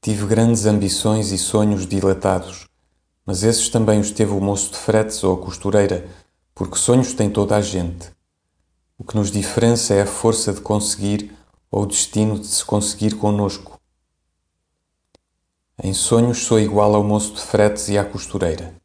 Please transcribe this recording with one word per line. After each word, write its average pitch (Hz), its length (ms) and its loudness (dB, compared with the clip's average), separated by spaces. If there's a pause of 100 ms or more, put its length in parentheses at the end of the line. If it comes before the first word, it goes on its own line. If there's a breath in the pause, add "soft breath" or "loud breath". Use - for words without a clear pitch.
Tive 104 260 -2
grandes 113 400 4
ambições 104 640 2
e 98 80 -2
sonhos 104 480 2
dilatados, 95 800 0 (580)
mas 95 180 -4
esses 113 260 2
também 107 320 2
os 104 100 -2
teve 104 220 0
o 98 80 -2
moço 98 320 -2
de - 60 -14
fretes 110 440 0
ou 92 120 2
a 90 40 -4
costureira, 98 720 -2 (460 loud breath)
porque - 220 -6
sonhos 127 360 2
tem 104 180 0
toda 104 260 0
a 104 40 2
gente. 87 500 -6 (880)
O - 60 -16
que - 120 -14
nos 101 140 0
diferença 117 640 0
é 98 80 4
a 101 40 2
força 113 460 -2
de 98 80 -8
conseguir 104 760 -4 (360 loud breath)
ou 101 140 0
o - 20 -4
destino 107 520 -2
de 107 80 -10
se - 180 -4
conseguir 107 520 -2
connosco. 104 640 -2 (2000)
Em 98 120 -2
sonhos 120 500 2
sou 113 160 4
igual 104 340 4
ao 104 80 4
moço 104 300 0
de - 80 -14
fretes 104 480 0
e 101 80 0
à 101 80 0
costureira. 87 680 -6 (100)